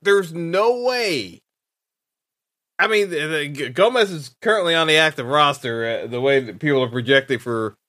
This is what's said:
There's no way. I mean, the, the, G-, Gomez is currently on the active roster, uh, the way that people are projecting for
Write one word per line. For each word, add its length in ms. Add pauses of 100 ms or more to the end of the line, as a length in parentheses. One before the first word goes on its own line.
There's 300
no 500
way. 600 (1400)
I 100
mean, 220
the, 160
the, 220
G-, 200
Gomez 420
is 320
currently 320
on 140
the 80
active 300
roster, 800
uh, 40
the 120
way 200
that 180
people 240
are 60
projecting 500
for 380 (120)